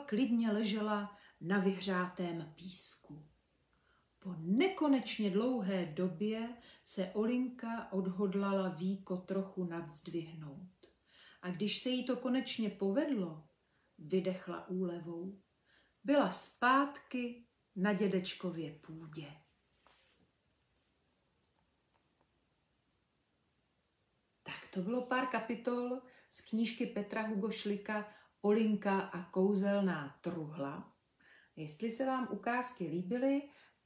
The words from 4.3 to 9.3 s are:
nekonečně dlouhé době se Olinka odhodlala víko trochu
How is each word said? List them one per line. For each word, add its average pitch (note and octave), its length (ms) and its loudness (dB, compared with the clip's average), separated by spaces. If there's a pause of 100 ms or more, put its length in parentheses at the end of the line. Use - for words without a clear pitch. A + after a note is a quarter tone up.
nekonečně B3 920 4
dlouhé G3 560 2
době G#3 720 -2 (280)
se - 300 -2
Olinka A#3 800 0
odhodlala F#3+ 760 2
víko F#3 480 -2
trochu F#3+ 480 -4